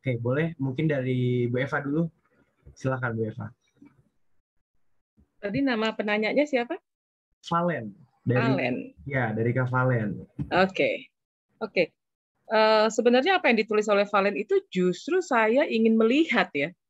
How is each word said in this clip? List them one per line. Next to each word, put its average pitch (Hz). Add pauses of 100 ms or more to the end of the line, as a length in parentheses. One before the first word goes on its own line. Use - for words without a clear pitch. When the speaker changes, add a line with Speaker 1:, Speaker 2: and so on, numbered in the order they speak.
Speaker 1:
Oke, 120
boleh 139
mungkin 139
dari 127
Bu 123
Eva 143
dulu. 151 (640)
Silakan 127
Bu 113
Eva. 110 (1900)
Speaker 2:
Tadi 202
nama 220
penanyanya 214
siapa? 277 (720)
Speaker 1:
Valen. 156 (280)
Dari, 123
Speaker 2:
Valen. 131 (280)
Speaker 1:
ya, 127
dari 117
Kak 127
Valen. 127 (360)
Speaker 2:
Oke. 160 (480)
Oke. 196 (560)
Eh, 220
sebenarnya 254
apa 339
yang 220
ditulis 214
oleh 202
Valen 196
itu 285
justru 185
saya 233
ingin 226
melihat 226
ya. 151 (140)